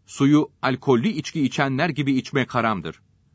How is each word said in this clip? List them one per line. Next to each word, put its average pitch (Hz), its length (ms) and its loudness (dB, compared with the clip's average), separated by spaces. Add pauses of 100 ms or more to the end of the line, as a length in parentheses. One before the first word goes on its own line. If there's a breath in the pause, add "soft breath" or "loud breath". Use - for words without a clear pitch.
suyu 147 440 2 (120)
alkollü 131 460 2
içki 160 340 -4
içenler 135 460 0
gibi 139 240 -2
içmek 127 420 -2
haramdır. 107 460 -2 (340)